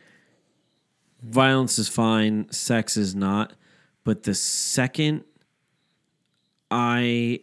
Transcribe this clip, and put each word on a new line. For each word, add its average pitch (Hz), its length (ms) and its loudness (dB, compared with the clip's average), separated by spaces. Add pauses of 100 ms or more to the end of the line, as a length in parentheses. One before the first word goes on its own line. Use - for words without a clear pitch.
(1200)
violence 131 560 4
is 107 100 -2
fine, 107 600 0
sex - 460 -2
is 98 180 -2
not. 98 380 -2 (500)
But 107 200 -2
the 104 120 -2
second - 880 -2 (1500)
I 120 720 0